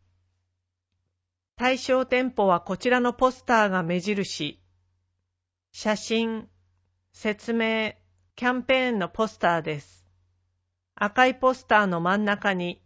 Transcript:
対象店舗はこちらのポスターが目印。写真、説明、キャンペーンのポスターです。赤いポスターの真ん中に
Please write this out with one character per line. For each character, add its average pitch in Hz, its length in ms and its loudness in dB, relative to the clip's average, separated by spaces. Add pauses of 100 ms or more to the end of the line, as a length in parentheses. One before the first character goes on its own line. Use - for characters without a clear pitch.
(1500)
対 254 240 0
象 254 260 0
店 254 260 -2
舗 202 180 0
は 170 120 4
こ 185 160 -6
ち 247 140 -2
ら 247 80 4
の 240 140 0
ポ 254 180 2
ス - 140 -10
タ 226 220 4
ー 196 40 0
が 185 140 0
目 175 160 -2
印。 190 600 -4 (1120)
写 - 240 -4
真、 226 540 -4 (640)
説 214 400 -6
明、 220 420 -2 (400)
キ - 100 -8
ャ 254 100 0
ン 247 100 -6
ペ 262 240 2
ー 247 40 -2
ン 214 60 -2
の 175 100 -2
ポ 220 200 -2
ス - 100 -20
タ 170 200 2
ー 160 40 -4
で 151 180 -6
す。 - 240 -20 (920)
赤 247 320 2
い 262 80 -2
ポ 254 180 2
ス 254 100 -16
タ 214 180 4
ー 202 40 0
の 175 140 -2
真 180 160 2
ん 214 80 0
中 202 300 0
に 175 320 -6